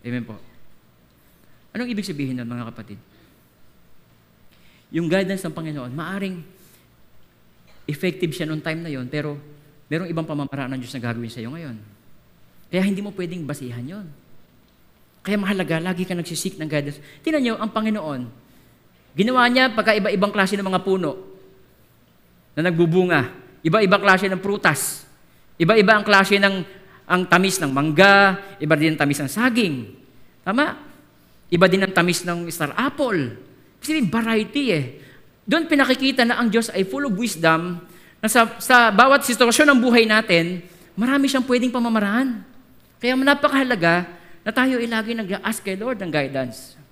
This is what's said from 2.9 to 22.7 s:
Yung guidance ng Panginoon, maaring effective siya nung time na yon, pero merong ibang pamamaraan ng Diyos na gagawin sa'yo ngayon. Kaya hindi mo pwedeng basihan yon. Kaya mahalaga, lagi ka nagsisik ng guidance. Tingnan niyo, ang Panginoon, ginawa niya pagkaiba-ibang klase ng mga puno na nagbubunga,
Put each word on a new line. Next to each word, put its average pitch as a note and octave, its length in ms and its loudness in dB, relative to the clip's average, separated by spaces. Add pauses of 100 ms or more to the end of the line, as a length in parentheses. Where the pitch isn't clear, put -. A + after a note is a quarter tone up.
Yung E3 160 -4
guidance F#3+ 320 -2
ng E3 100 -8
Panginoon, D3+ 380 -10
maaring F3+ 480 -8 (1500)
effective F3+ 400 -4
siya D3+ 160 -6
nung D#3 160 -6
time E3 180 -6
na E3 140 -10
yon, B2+ 160 -8
pero D3 260 -6 (540)
merong E3+ 180 -4
ibang E3 160 -4
pamamaraan C#3 540 -8
ng - 80 -8
Diyos A#2 100 -16
na A#2+ 60 -8
gagawin A#2 320 -6
sa'yo A#2 160 -12
ngayon. D3+ 260 -12 (960)
Kaya F#3 160 0
hindi G3 160 -2
mo G3+ 100 -8
pwedeng F3 320 -8
basihan C3 380 -10
yon. F#3 240 -12 (1200)
Kaya G#3 140 -2
mahalaga, F#3 420 -2
lagi F3+ 240 -4
ka F#3 80 -8
nagsisik E3+ 480 -8
ng D#3 80 -8
guidance. C#3+ 320 -6 (240)
Tingnan D#4 160 0
niyo, A#3 160 -2
ang G#3+ 160 -6
Panginoon, G#3 480 -4 (960)
ginawa A#3+ 320 2
niya B3+ 240 4
pagkaiba-ibang G3+ 560 0
klase G3+ 300 0
ng G3 80 -6
mga F#3 180 -2
puno F#3 300 -2 (1400)
na E3+ 160 -2
nagbubunga, E3+ 640 2 (320)